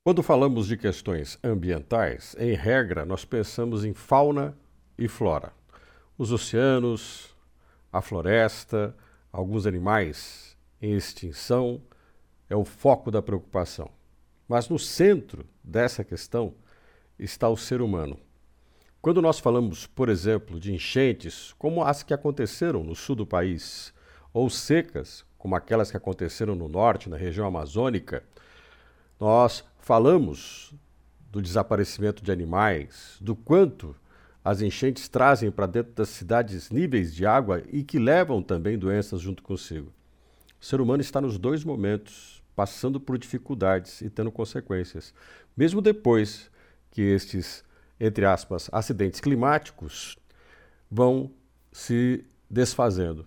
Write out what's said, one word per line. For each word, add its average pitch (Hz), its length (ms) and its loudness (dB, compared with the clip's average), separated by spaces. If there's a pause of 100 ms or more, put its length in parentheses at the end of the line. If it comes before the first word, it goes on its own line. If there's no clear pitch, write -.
Quando 175 220 4
falamos 131 420 4
de 104 120 -2
questões 87 640 -4
ambientais, 87 960 -2
em 117 140 0
regra, 90 520 0
nós 92 200 -8
pensamos 113 580 -4
em 107 100 -4
fauna 143 640 0 (400)
e 117 120 -4
flora. 82 420 -2 (680)
Os 117 140 -2
oceanos, 120 1040 0 (560)
a 92 100 -2
floresta, 104 960 0 (340)
alguns 95 380 -4
animais 92 920 -2 (240)
em 107 120 -2
extinção, 120 880 -2 (680)
é 104 60 -2
o 104 80 2
foco - 480 2
da 104 100 2
preocupação. - 680 -4 (560)
Mas 120 220 0
no 160 100 -2
centro - 680 2 (160)
dessa 113 400 0
questão 107 520 -6 (680)
está 104 300 -2
o 113 80 2
ser 123 240 -4
humano. 85 360 -2 (840)
Quando 170 200 4
nós 160 160 4
falamos, 120 480 0
por 127 220 -2
exemplo, 95 540 0
de 98 120 -6
enchentes, 110 840 -2
como 165 240 -2
as 143 200 0
que - 100 -2
aconteceram 139 720 -2
no 82 100 -8
sul 135 220 -6
do 107 100 -6
país, 90 680 -4 (380)
ou 123 180 2
secas, - 760 -2 (120)
como 92 180 -2
aquelas 107 360 0
que 101 60 -8
aconteceram 95 580 -4
no 82 140 -8
norte, 98 400 2
na 78 80 -8
região 90 280 -4
amazônica, 90 800 -4 (960)
nós 113 460 4 (240)
falamos 123 840 2 (580)
do 101 100 -4
desaparecimento 101 840 0
de 98 80 -2
animais, 87 880 -2
do 107 160 -4
quanto 143 600 4 (480)
as 101 180 2
enchentes 123 460 -2
trazem 123 440 4
para 101 140 -2
dentro 117 280 -4
das 107 160 -2
cidades 98 600 -2
níveis 117 440 0
de 90 120 -2
água 107 460 2
e 143 120 -4
que 143 160 -2
levam 143 420 2
também 92 360 -2
doenças 95 420 -2
junto 92 240 -8
consigo. 80 480 -10 (680)
O - 40 -20
ser 135 140 0
humano 131 220 2
está 135 180 -4
nos 123 180 -2
dois 143 260 -2
momentos, 104 800 -6 (120)
passando 131 440 -2
por 127 180 -4
dificuldades 95 840 -2
e 110 80 -8
tendo 110 220 -4
consequências, 92 840 -8 (420)
mesmo 170 260 2
depois 123 720 2 (400)
que 107 100 -4
estes, 98 600 0 (360)
entre 107 260 2
aspas, 92 460 0
acidentes 101 480 -2
climáticos 139 960 -2 (720)
vão 127 420 2 (400)
se 123 540 0 (240)
desfazendo. 95 760 0